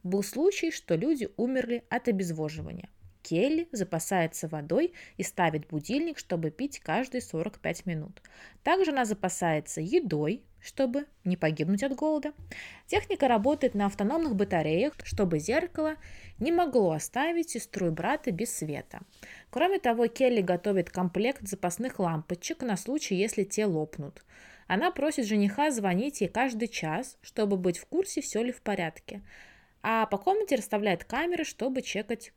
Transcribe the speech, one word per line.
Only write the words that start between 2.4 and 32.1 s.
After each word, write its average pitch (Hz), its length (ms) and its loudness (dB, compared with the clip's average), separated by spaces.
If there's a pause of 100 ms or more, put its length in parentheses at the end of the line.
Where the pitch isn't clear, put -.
Келли 285 420 2
запасается 175 760 -2
водой 165 440 0 (260)
и - 40 -6
ставит 156 460 0
будильник, 285 500 -2
чтобы 165 320 -4
пить 269 300 -6
каждые 247 420 -2
сорок - 380 -6
пять - 260 -4
минут. 156 380 -6 (400)
Также 349 260 4
она 262 160 2
запасается 165 760 0
едой, 180 600 0 (180)
чтобы 269 460 -2 (200)
не 180 120 2
погибнуть 160 460 2
от 269 100 0
голода. 302 400 0 (540)
Техника 381 400 2
работает 247 480 4
на 202 100 2
автономных 233 500 0
батареях, 190 680 2
чтобы 170 340 0
зеркало 311 600 0 (420)
не 277 120 0
могло 269 400 4
оставить 320 600 0
сестру 190 380 -2
и - 20 2
брата 196 400 -2
без 185 200 -2
света. - 500 -6 (500)
Кроме 359 260 4
того, 233 300 4
Келли 240 340 4
готовит 180 480 2
комплект 196 580 0
запасных 202 520 -4
лампочек 175 640 -2
на 214 140 0
случай, 262 360 -4
если 196 300 0
те 208 240 0
лопнут. 156 580 -4 (400)
Она 269 240 2
просит 285 380 0
жениха 208 420 4
звонить 220 520 0
ей 180 80 0
каждый 233 380 0
час, 175 540 -4
чтобы 202 360 0
быть 180 200 0
в - 80 -14
курсе, 339 360 -2
все 214 200 -4
ли 247 100 -2
в - 120 -14
порядке. 190 580 -4 (640)
А 220 240 2
по 196 100 0
комнате 381 380 2
расставляет 208 480 0
камеры, 330 400 -2
чтобы 254 400 -4
чекать 214 540 -6